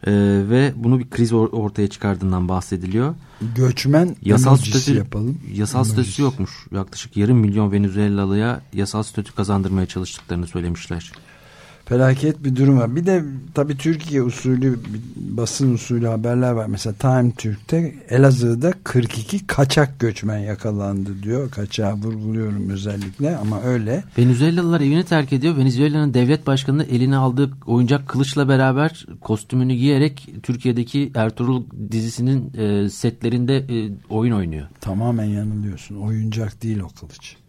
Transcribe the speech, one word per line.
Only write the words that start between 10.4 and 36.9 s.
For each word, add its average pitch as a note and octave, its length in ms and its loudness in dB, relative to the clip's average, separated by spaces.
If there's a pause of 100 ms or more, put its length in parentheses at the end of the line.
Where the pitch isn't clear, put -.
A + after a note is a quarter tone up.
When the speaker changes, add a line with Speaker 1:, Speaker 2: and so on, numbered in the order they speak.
Speaker 1:
söylemişler. E2+ 640 -6 (760)
Speaker 2:
Felaket C3+ 580 2
bir C3 120 0
durum C3+ 240 6
var. A#2 160 0
Bir E3+ 100 -2
de F#3 180 2 (300)
tabii C#3+ 240 -2
Türkiye D3+ 460 -2
usulü, B2+ 560 0 (360)
basın A#2 580 -2
usulü A#2 340 -2
haberler A#2+ 440 0
var. A2+ 140 -2
Mesela G#2 280 -6
Time B2+ 380 2
Türk'te C3 640 -4 (140)
Elazığ'da C3 640 4 (100)
kırk A#2+ 340 0
iki F#3+ 300 -6
kaçak C#3 520 2
göçmen G#2+ 380 -2
yakalandı G2+ 840 -4
diyor. A#2+ 280 -4
Kaçağı G#2 420 -4
vurguluyorum G#2+ 760 -4
özellikle G2+ 680 -4
ama G#2+ 240 -4
öyle. B2 420 -2 (140)
Speaker 1:
Venezuelalılar D#3+ 640 4
evini D3 220 2
terk D3+ 300 0
ediyor. C#3+ 240 2
Venezuela'nın C#3 560 2
devlet C3 340 2
başkanı C3+ 360 0
eline C3 320 2
aldığı C3+ 360 2 (140)
oyuncak B2+ 420 2
kılıçla C3+ 400 0
beraber C3+ 580 2 (160)
kostümünü B2+ 520 -2
giyerek C#3 560 2 (140)
Türkiye'deki B2 720 -2
Ertuğrul A#2+ 480 0 (280)
dizisinin, B2 600 -2
e, G2+ 360 0
setlerinde, A#2+ 680 -2
e, A#2+ 340 -4 (180)
oyun A2+ 240 0
oynuyor. D#2+ 340 -4 (140)
Speaker 2:
Tamamen G#2+ 440 -2
yanılıyorsun. G#2 680 -6
Oyuncak A2 680 -4
değil A2 160 -2
o F2+ 100 -8 (100)